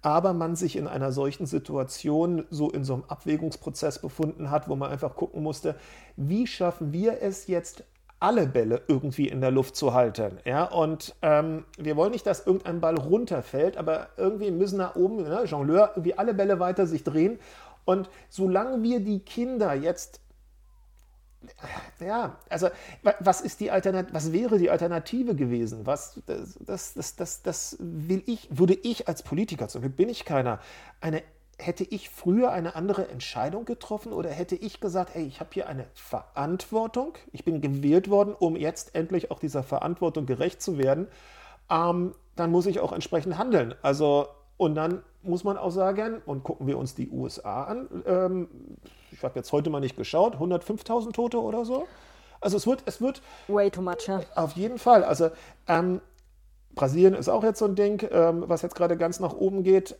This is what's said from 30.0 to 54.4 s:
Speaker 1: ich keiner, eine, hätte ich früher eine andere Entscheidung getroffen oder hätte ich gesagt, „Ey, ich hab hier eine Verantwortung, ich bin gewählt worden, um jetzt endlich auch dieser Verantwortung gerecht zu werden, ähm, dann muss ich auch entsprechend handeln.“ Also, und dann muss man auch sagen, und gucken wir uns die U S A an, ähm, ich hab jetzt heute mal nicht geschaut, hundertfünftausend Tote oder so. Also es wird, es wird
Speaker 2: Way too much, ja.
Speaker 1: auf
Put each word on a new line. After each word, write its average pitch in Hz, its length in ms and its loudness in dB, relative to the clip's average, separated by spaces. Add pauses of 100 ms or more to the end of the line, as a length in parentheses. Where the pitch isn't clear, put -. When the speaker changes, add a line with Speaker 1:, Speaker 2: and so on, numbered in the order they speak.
Speaker 1:
ich 240 160 -8
keiner, 127 360 0 (420)
eine, 160 200 -4 (380)
hätte 175 240 -4
ich - 260 -10
früher 240 440 2
eine 170 220 -6
andere 190 340 -2
Entscheidung 190 560 -6
getroffen 226 480 -8
oder 170 160 -4
hätte 175 260 -4
ich 208 240 -10
gesagt, 180 380 -4
„Ey, 165 80 -4
ich 135 160 -12
hab - 120 -14
hier - 140 -6
eine 135 260 -10
Verantwortung, 220 1200 -4 (160)
ich - 100 -14
bin 165 160 0
gewählt 143 500 2
worden, 202 300 4
um 165 160 2
jetzt - 400 -6
endlich 165 340 -2
auch - 100 -8
dieser 139 240 -2
Verantwortung 156 640 -2
gerecht 131 360 -2
zu 175 160 -4
werden, 139 300 2 (600)
ähm, 175 460 2 (220)
dann 170 140 0
muss 175 160 4
ich 185 120 0
auch - 140 -2
entsprechend 165 440 -2
handeln.“ 180 440 2
Also, 143 460 4 (280)
und 156 200 2
dann 170 280 -2 (180)
muss 180 220 -4
man 196 140 0
auch - 140 -4
sagen, 202 540 -2
und 139 180 -6
gucken - 240 -6
wir 139 100 -2
uns 127 180 -6
die - 140 -6
U 131 160 -6
S - 200 -10
A 117 180 -4
an, 233 240 -8 (180)
ähm, 185 420 2 (640)
ich - 120 -14
hab 127 120 -4
jetzt - 180 -6
heute 151 160 2
mal 147 100 -2
nicht 135 160 -4
geschaut, 180 420 2
hundertfünftausend 214 800 -4
Tote 240 260 -2
oder 220 220 -4
so. 262 240 -4 (540)
Also 202 160 0
es - 100 0
wird, 262 200 2
es - 120 -10
wird 262 220 -2 (260)
Speaker 2:
Way 202 220 4
too 185 120 -6
much, 175 260 -4
ja. 190 140 -2 (140)
Speaker 1:
auf 156 180 0